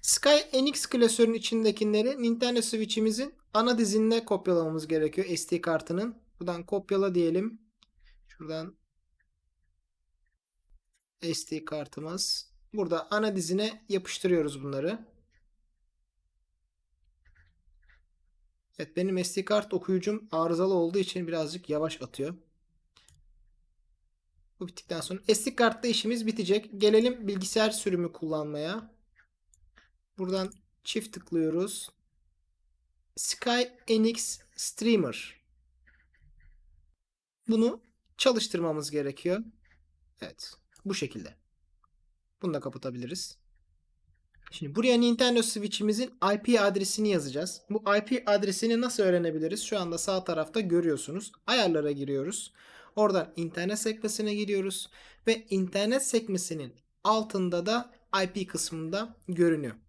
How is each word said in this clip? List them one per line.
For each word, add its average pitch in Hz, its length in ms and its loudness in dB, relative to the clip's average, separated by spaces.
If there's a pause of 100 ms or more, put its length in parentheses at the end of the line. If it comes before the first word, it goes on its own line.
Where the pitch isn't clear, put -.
Sky - 360 6 (160)
N 262 160 4
X - 160 -2
klasörün 233 480 4
içindekileri 220 880 2
Nintendo 233 400 2
Switch'imizin 220 720 0 (200)
ana 233 240 4
dizinine 220 480 2
kopyalamamız 165 640 0
gerekiyor 160 500 0
S - 120 -6
D 170 120 0
kartının. 170 540 -2 (240)
Buradan 175 260 -6
kopyala 196 500 0
diyelim. 180 460 0 (680)
Şuradan 160 480 -10 (2500)
S 165 300 -6
D 160 140 -6
kartımız. - 880 -6 (220)
Burada 170 380 -2
ana 214 240 0
dizine 190 540 -2
yapıştırıyoruz 170 760 0
bunları. 143 440 -4 (3750)
Evet, 151 180 -6
benim 185 260 0
S 180 180 -2
D 196 40 -4
kart 208 280 0
okuyucum 190 580 -2
arızalı 170 420 2
olduğu 175 260 2
için 180 280 -2
birazcık 165 420 -4
yavaş 151 320 -2
atıyor. 139 340 -6 (2250)
Bu 180 80 -10
bittikten 170 340 -8
sonra 190 180 -8 (140)
S 214 180 2
D - 40 -12
kartla 233 340 2
işimiz 226 380 0
bitecek. 214 500 0
Gelelim 220 500 4
bilgisayar 202 420 2
sürümü 175 420 -2
kullanmaya. 156 800 -6 (1300)
Buradan 190 360 -4 (300)
çift 220 300 -6
tıklıyoruz. 170 760 -2 (1300)
Sky - 460 0 (280)
N 220 200 6
X - 300 -4 (160)
Streamer. - 840 0 (2000)
Bunu 226 340 2 (360)
çalıştırmamız 170 760 0
gerekiyor. 147 520 -2 (800)
Evet, - 320 -16 (320)
bu 190 80 -2
şekilde. 113 420 -8 (1080)
Bunu 175 120 -2
da 143 60 -2
kapatabiliriz. 123 800 -8 (1120)
Şimdi 143 240 -10
buraya 233 220 4
Nintendo 240 440 4
Switch'imizin 214 720 -2 (220)
I 208 80 -6
P 233 180 4
adresini 202 480 2
yazacağız. 151 600 -2
Bu 214 140 -2 (140)
I 208 80 0
P 240 200 -2
adresini 208 560 2
nasıl 240 220 0
öğrenebiliriz? 170 600 2
Şu 208 160 -2
anda 170 180 -4
sağ 190 260 -2
tarafta 160 360 -2
görüyorsunuz. 170 720 0 (160)
Ayarlara 175 440 2
giriyoruz. 139 600 -4 (420)
Oradan 196 400 2
internet 175 440 -4
sekmesine 214 560 -4
giriyoruz. 196 540 -4 (380)
Ve 226 220 0
internet 202 580 0
sekmesinin 175 640 -4 (300)
altında 190 640 0
da 233 280 -2 (300)
I 185 40 -2
P 185 200 -6
kısmında 170 680 -6 (100)
görünüyor. 160 480 2 (140)